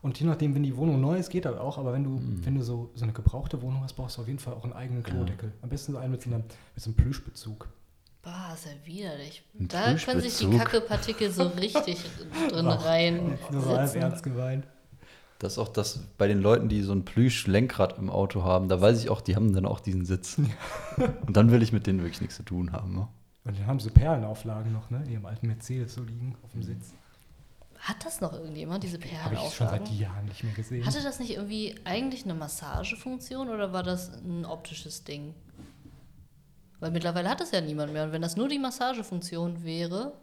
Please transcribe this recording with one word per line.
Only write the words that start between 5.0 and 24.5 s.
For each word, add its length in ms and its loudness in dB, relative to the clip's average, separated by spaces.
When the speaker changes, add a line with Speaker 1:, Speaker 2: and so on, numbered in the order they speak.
Speaker 2:
Ja. 80 -4
Speaker 1:
Klodeckel. 500 -2
Am 80 -10
besten 240 -4
so 60 -4
einen 140 -2
mit 100 -4
so 80 -4
einer, 80 0
mit 100 -4
so 120 -8
einem 80 -4
Plüschbezug. 720 0
Speaker 3:
Boah, 320 -12
ist 100 -14
ja 80 -14
widerlich. 580 -10
Speaker 2:
Ein 80 0
Speaker 3:
Da 280 4
können 260 2
sich 160 -2
die 80 2
Speaker 2:
Plüschbezug? 120 8
Speaker 3:
Kacke-Partikel 580 2
so 120 2
Speaker 1:
<laughs> 180 2
Speaker 3:
richtig 380 0
drin 200 2
Speaker 1:
Ach, 180 4
Speaker 3:
rein 520 4
Speaker 1:
nur 100 0
so 160 2
halb 120 4
Speaker 3:
sitzen. 140 0
Speaker 1:
ernst 200 0
gemeint. 440 -2
Speaker 2:
Das 160 -4
ist 40 -6
auch 100 0
das 300 -2
bei 100 6
den 120 6
Leuten, 280 6
die 140 2
so 100 0
ein 120 2
Plüsch-Lenkrad 920 4
im 120 -4
Auto 340 0
haben, 240 4
da 120 4
weiß 220 8
ich 80 -2
auch, 100 0
die 140 0
haben 180 4
dann 140 2
auch 140 -2
diesen 240 0
Sitz. 340 -2
Speaker 1:
<laughs> 880 -2
Speaker 2:
Und 100 4
dann 140 10
will 120 8
ich 100 2
mit 160 2
denen 120 4
wirklich 200 -4
nichts 160 -6
zu 80 -10
tun 260 -2
haben, 240 -4
ne? 140 -2
Speaker 1:
Und 160 -6
dann 80 -2
haben 140 0
sie 100 -4
Perlenauflagen 840 6